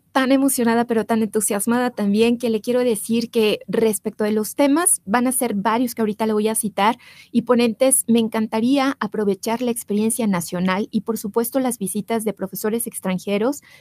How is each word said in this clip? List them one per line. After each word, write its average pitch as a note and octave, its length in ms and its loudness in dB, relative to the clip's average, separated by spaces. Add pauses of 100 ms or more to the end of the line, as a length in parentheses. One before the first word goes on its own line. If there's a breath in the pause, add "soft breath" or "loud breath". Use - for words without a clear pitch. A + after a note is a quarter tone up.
(120)
tan C4 200 0
emocionada, A#3+ 540 2
pero A3 200 -2
tan A3+ 180 0
entusiasmada A3+ 640 -2
también, A3 480 2
que A#3+ 140 -2
le G#3+ 100 -2
quiero B3 200 0
decir A#3 500 -2
que G#3+ 360 2
respecto A3 560 -2
de G#3+ 80 0
los G#3+ 220 -2
temas, C#4+ 520 2
van A#3+ 200 2
a C4 60 2
ser A#3 240 -2
varios A3+ 400 0
que A3+ 80 -2
ahorita G#3+ 240 -2
le A3 60 0
voy G#3+ 160 2
a A3 40 -2
citar, G#3+ 460 0 (320 loud breath)
y A#3 100 2
ponentes, A#3+ 680 2
me A#3 120 4
encantaría A3+ 800 0
aprovechar G#3+ 640 -2
la A#3+ 80 0
experiencia A3 560 -2
nacional F#3 640 0
y, A3+ 100 0
por A3 160 -4
supuesto, A#3 420 -2
las B3+ 200 -2
visitas G#3 460 -4
de G3 80 -2
profesores G#3+ 520 -6
extranjeros G3+ 800 -2 (180 loud breath)